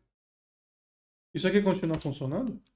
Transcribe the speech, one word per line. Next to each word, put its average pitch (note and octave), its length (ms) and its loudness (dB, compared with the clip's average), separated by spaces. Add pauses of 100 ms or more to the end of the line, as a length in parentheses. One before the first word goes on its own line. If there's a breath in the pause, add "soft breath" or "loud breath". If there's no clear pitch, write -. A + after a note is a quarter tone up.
(1300)
Isso F3 140 0
aqui G3+ 140 4
continua E3+ 360 0
funcionando? D#3 640 -4 (140)